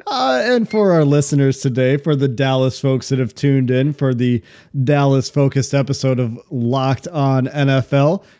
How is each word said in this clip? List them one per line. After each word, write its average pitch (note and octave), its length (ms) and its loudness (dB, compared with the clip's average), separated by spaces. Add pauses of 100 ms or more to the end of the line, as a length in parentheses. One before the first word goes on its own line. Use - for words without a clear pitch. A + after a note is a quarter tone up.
Uh, B3+ 360 -2
and A#3+ 260 0
for G#3 220 2
our E3 120 4
listeners C#3 580 2
today, C3 360 0
for D3 180 0
the C#3 120 0
Dallas C3 520 -2
folks C3+ 300 -2
that C3+ 80 0
have B2+ 160 -4
tuned C3+ 380 0
in C3 200 0
for C#3 220 -2
the B2 300 0 (400)
Dallas-focused C#3 920 0
episode C3 460 -2
of A#2+ 200 -4 (120)
Locked C3 560 -2
On C#3 400 0
N C#3+ 220 -2
F C3+ 220 0
L, C#3+ 320 2 (160)